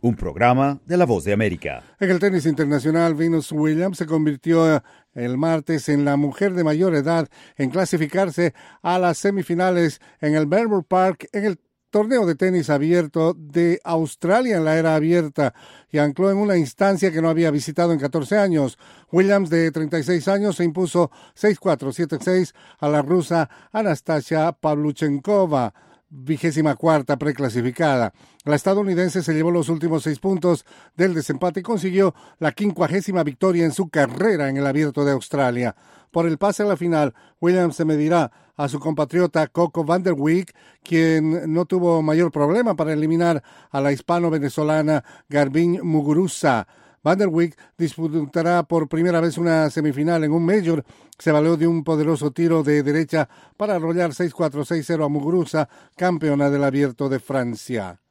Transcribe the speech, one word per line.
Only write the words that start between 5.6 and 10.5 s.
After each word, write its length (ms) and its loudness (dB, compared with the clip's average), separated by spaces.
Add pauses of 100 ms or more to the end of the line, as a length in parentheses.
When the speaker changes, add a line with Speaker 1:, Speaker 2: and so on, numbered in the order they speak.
Speaker 2:
en 160 0
la 120 0
mujer 380 -2
de 100 -2
mayor 320 0
edad 320 0 (280)
en 140 -2
clasificarse 800 -2 (300)
a 160 0
las 180 0
semifinales 840 0 (200)
en 140 0
el 140 2
Melbourne 380 0